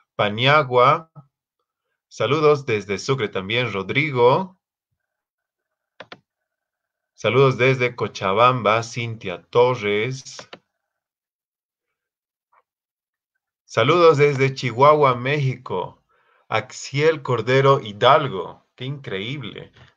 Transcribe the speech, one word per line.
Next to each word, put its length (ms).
Paniagua. 960
Saludos 560
desde 340
Sucre 300
también, 440
Rodrigo. 880
Saludos 460
desde 380
Cochabamba, 880
Cintia 680
Torres. 1000
Saludos 540
desde 360
Chihuahua, 640
México, 840
Axiel 720
Cordero 580
Hidalgo. 840
Qué 80
increíble. 880